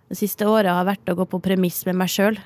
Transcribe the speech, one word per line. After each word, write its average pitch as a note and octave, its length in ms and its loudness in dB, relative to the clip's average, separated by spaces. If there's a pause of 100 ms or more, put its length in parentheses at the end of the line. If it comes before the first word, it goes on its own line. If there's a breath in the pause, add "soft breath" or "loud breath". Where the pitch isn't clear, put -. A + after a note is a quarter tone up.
(100)
det F#3+ 100 -8
siste G#3 240 -2
året G#3+ 240 4
har F3 160 2
vært G3 240 -2
å F#3 80 -2
gå F#3 160 -2
på F#3 80 -4
premiss F#3 480 0
med F3+ 80 0
meg F#3 160 0
selv. G#3 340 2